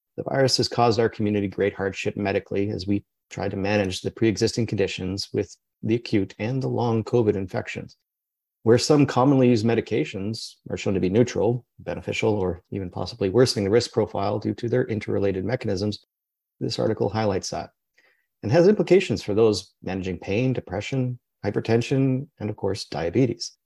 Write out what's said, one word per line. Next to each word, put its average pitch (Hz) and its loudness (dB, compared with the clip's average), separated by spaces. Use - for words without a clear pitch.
The - -6
virus 135 2
has 120 0
caused 120 2
our 113 4
community 104 -2
great 98 -2
hardship - -4
medically 98 -2
as 95 -6
we 101 0
try 98 -6
to 98 -6
manage 95 0
the 98 -6
pre-existing 113 0
conditions 98 -4
with - -4
the 113 0
acute 104 -2
and 127 -4
the 135 -4
long 113 0
covid 107 2
infections. - -8
Where 113 6
some 143 4
commonly 131 4
used 113 4
medications 110 -2
are 92 -4
shown 101 -2
to 95 0
be 90 2
neutral, 104 0
beneficial, 90 -4
or 92 -4
even 95 -6
possibly 101 -6
worsening 113 2
the 95 0
risk 113 2
profile 104 -2
due 104 -2
to 120 -8
their 123 0
interrelated 98 -2
mechanisms, 104 -4
this 127 -4
article 113 0
highlights 101 -2
that 78 -8
and 101 -2
has 170 6
implications 185 2
for 101 -4
those 104 2
managing 92 -6
pain, 120 -2
depression, 123 -4
hypertension, 127 0
and 104 -4
of 110 -6
course, 98 -4
diabetes. 113 -2